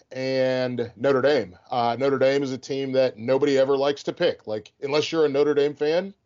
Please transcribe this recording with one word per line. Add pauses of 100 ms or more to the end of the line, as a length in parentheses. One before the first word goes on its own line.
(140)
and
Notre
Dame. (140)
Uh,
Notre
Dame
is
a
team
that
nobody
ever
likes
to
pick.
Like, (100)
unless
you're
a
Notre
Dame
fan, (120)